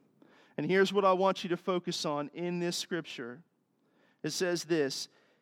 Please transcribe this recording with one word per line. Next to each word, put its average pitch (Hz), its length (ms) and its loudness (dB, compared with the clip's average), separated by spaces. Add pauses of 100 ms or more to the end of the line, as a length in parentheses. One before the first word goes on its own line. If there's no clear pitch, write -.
(580)
And 151 120 -2
here's 190 220 6
what 196 140 2
I 185 80 6
want 190 300 2
you 170 60 -4
to 175 60 0
focus 180 480 -4
on 147 300 -4
in 175 240 -4
this 175 180 -2
scripture. 151 680 -8 (800)
It 156 80 -4
says 175 340 -2
this, 151 440 0 (340)